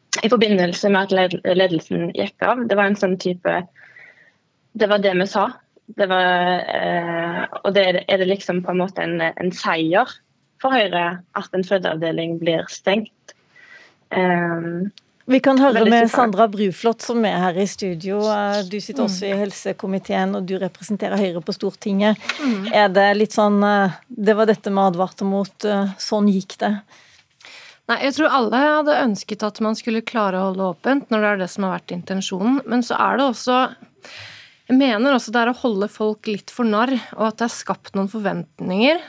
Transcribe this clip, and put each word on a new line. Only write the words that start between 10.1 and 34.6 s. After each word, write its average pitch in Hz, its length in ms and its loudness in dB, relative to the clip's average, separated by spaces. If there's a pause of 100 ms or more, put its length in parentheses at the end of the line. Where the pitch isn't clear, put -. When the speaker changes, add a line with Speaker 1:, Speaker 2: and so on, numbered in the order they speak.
Speaker 1:
for 262 100 0
Høyre 180 480 0 (160)
at - 180 -10
en 190 100 0
fødeavdeling 165 760 -2
blir 165 300 -2
stengt? - 640 -4 (800)
Ehm, 175 800 -2 (380)
Speaker 2:
Vi 254 100 6
kan 269 220 4
høre 269 160 4
Speaker 1:
veldig 226 140 6
Speaker 2:
med 233 160 6
Speaker 1:
skuffende. 226 80 -2
Speaker 2:
Sandra 220 340 4
Bruflot, 214 560 -2
som 233 200 0
er 180 120 0
her 180 240 0
i 202 80 2
studio. 190 480 -6 (160)
Eh, 202 320 -2
du 196 160 -8
sitter - 220 -6
Speaker 3:
Mm. 214 60 0
Speaker 2:
også 190 180 -6
i 196 100 -2
helsekomiteen, 196 1000 -4
og 190 120 -6
du 185 100 -4
representerer 196 600 -6
Høyre 180 260 -2
på 202 100 -6
Stortinget. 202 640 -2 (240)
Speaker 3:
Mm. 226 320 -2
Speaker 2:
Er 208 160 6
det 196 280 4
litt 214 140 0
sånn, 208 320 4
eh, 202 280 4 (180)
det 214 260 2
var 220 120 4
dette 208 240 0
vi 196 60 0
advarte 185 480 0
mot, 196 400 -2
eh, 196 220 0 (100)
sånn 208 360 0
gikk 190 240 -4
det? 208 240 -2 (1080)
Speaker 3:
Nei, 233 140 -2
jeg 269 140 0
tror 302 140 2
alle 233 280 2
hadde 294 480 2
ønsket 208 380 -4
at 208 180 -4
man 220 140 0
skulle 226 260 -4
klare 208 360 -2
å 190 160 -2
holde 185 220 -2
åpent 269 340 -2
når 214 120 2
det 208 120 2
er 196 40 -2
det 185 120 -4
som 202 140 -6
har 180 160 -4
vært 175 240 -10
intensjonen, 196 640 -2
men 240 140 0
så 240 180 -2
er 202 180 2
det 269 80 2
også, 247 500 0 (920)